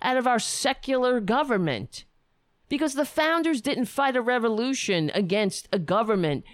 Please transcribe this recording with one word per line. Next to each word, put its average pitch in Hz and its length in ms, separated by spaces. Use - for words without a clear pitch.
Out 254 160
of 254 100
our 240 120
secular 254 840
government. 190 840
Because 285 240
the 285 140
founders 320 560
didn't 262 240
fight 277 280
a 254 60
revolution 226 920
against 196 580
a 196 60
government 185 760